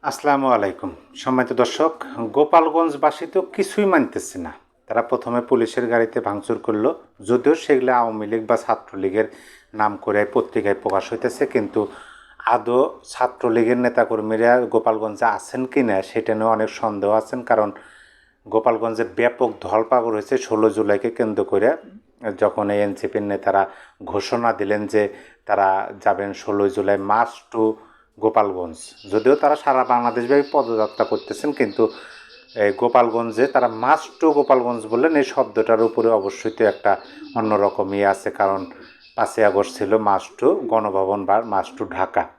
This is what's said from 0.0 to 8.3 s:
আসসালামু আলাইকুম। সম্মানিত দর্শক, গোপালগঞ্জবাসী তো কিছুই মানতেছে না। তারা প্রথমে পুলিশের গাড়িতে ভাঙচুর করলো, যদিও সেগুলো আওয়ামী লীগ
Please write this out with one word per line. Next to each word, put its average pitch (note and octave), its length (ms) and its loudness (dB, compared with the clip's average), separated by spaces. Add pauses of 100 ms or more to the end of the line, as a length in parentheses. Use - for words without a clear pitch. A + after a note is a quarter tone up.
আসসালামু C#3 460 0
আলাইকুম। G2+ 420 0 (260)
সম্মানিত B2+ 380 -2
দর্শক, D#3 380 0 (380)
গোপালগঞ্জবাসী D#3 960 2
তো F#3 140 0 (120)
কিছুই G3+ 340 -2
মানতেছে C#3+ 520 0
না। D#2+ 140 -10 (380)
তারা A2+ 120 0
প্রথমে A#2+ 400 -2
পুলিশের A#2+ 440 0
গাড়িতে A#2 340 0
ভাঙচুর G#2 380 -4
করলো, A2 320 -2 (360)
যদিও B2+ 280 4
সেগুলো C3 380 0
আওয়ামী A2+ 340 0
লীগ A2+ 200 -2